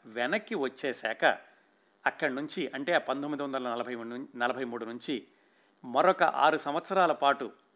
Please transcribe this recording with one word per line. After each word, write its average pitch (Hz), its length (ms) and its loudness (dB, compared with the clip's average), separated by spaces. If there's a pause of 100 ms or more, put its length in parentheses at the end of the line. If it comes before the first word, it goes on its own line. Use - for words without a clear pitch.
వెనక్కి 143 500 -2
వచ్చేశాక 131 720 -2 (800)
అక్కడి 139 300 0
నుంచి, 147 380 -4
అంటే 139 200 -2
ఆ 165 40 4
పంతొమ్మిది 143 460 -2
వందల 135 260 -4
నలభై 120 260 -4
ను-, 120 300 -8 (100)
నలభై 123 280 -2
మూడు 117 220 -6
నుంచి 117 380 -6 (640)
మరొక 160 380 4
ఆరు 151 340 4
సంవత్సరాల 170 540 2
పాటు 139 400 2 (240)